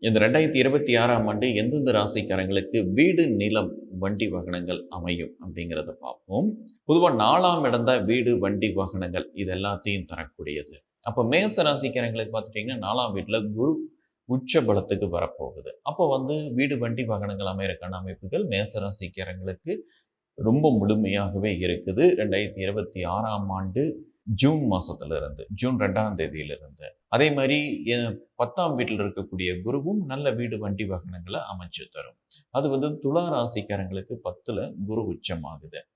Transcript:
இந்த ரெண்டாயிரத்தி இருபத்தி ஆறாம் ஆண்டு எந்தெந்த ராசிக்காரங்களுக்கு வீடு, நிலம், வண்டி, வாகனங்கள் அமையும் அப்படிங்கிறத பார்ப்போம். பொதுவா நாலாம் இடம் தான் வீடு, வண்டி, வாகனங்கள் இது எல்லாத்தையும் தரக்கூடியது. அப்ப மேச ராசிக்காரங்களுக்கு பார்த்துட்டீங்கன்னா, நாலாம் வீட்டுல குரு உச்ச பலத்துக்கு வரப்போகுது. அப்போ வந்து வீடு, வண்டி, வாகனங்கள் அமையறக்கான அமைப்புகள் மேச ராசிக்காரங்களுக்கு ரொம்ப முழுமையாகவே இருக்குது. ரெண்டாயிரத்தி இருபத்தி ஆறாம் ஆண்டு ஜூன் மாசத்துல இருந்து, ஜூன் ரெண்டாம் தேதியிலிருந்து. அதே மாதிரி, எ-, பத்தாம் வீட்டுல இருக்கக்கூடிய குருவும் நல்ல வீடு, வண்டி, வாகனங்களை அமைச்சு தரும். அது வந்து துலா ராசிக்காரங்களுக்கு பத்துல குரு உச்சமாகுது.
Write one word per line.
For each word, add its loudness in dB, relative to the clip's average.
இந்த 4
ரெண்டாயிரத்தி 6
இருபத்தி 4
ஆறாம் 4
ஆண்டு 0
எந்தெந்த 2
ராசிக்காரங்களுக்கு 2
வீடு, 6
நிலம், 2
வண்டி, 0
வாகனங்கள் -4
அமையும் -4
அப்படிங்கிறத -6
பார்ப்போம். -4
பொதுவா 6
நாலாம் 4
இடம் 2
தான் 4
வீடு, 2
வண்டி, 0
வாகனங்கள் -4
இது -4
எல்லாத்தையும் -2
தரக்கூடியது. -10
அப்ப 0
மேச 2
ராசிக்காரங்களுக்கு 0
பார்த்துட்டீங்கன்னா, -6
நாலாம் 0
வீட்டுல -2
குரு 2
உச்ச 2
பலத்துக்கு 2
வரப்போகுது. -8
அப்போ 0
வந்து -2
வீடு, 2
வண்டி, -2
வாகனங்கள் -4
அமையறக்கான -6
அமைப்புகள் -4
மேச -2
ராசிக்காரங்களுக்கு -6
ரொம்ப 4
முழுமையாகவே 2
இருக்குது. 2
ரெண்டாயிரத்தி 0
இருபத்தி -2
ஆறாம் -2
ஆண்டு -2
ஜூன் 4
மாசத்துல -4
இருந்து, -6
ஜூன் -2
ரெண்டாம் 0
தேதியிலிருந்து. -8
அதே 4
மாதிரி, 2
எ-, 0
பத்தாம் 0
வீட்டுல -2
இருக்கக்கூடிய -4
குருவும் -2
நல்ல -2
வீடு, -2
வண்டி, -4
வாகனங்களை -8
அமைச்சு -10
தரும். -16
அது 0
வந்து 0
துலா 2
ராசிக்காரங்களுக்கு -4
பத்துல -6
குரு -2
உச்சமாகுது. -8